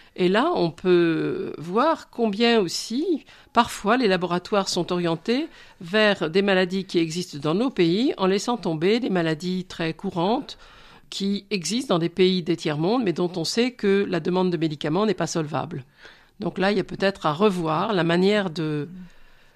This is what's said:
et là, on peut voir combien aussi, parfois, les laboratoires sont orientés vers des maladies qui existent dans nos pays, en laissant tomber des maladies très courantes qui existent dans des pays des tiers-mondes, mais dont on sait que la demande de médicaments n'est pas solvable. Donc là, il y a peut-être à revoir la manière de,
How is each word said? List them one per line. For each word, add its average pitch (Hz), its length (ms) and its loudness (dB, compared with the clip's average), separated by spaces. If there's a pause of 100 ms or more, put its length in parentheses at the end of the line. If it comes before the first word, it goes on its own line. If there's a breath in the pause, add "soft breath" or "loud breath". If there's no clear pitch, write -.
(160 loud breath)
et 185 120 2
là, 233 260 2
on 175 160 0
peut 165 880 0
voir 226 540 -2
combien 233 480 2
aussi, 262 680 -2 (260 soft breath)
parfois, - 460 2
les 247 100 2
laboratoires 185 600 0
sont 175 220 -2
orientés 180 560 -2 (340 loud breath)
vers 196 480 2
des 185 120 2
maladies 190 440 2
qui 180 140 -2
existent 165 400 -2
dans 151 160 0
nos 247 140 0
pays, 190 480 2
en 190 100 0
laissant 208 300 0
tomber 185 420 0
des 247 100 -4
maladies 180 560 -2
très 165 280 -6
courantes 202 640 -2 (520 soft breath)
qui 196 400 -4
existent 202 460 -2
dans 165 40 2
des 165 100 0
pays 185 340 2
des 165 140 0
tiers-mondes, 175 460 0
mais 180 100 0
dont 180 220 -2
on 165 80 -4
sait 240 280 0
que 202 360 0
la 180 120 -2
demande 180 320 0
de 170 60 0
médicaments 156 480 -2
n'est 208 80 2
pas 165 140 -2
solvable. 151 560 -6 (560 soft breath)
Donc 202 180 -6
là, 190 140 2
il 214 60 0
y 185 40 2
a - 20 -4
peut-être 196 420 -2
à 156 80 2
revoir 180 600 0
la 170 100 2
manière 190 460 2
de, 156 380 -4 (680 soft breath)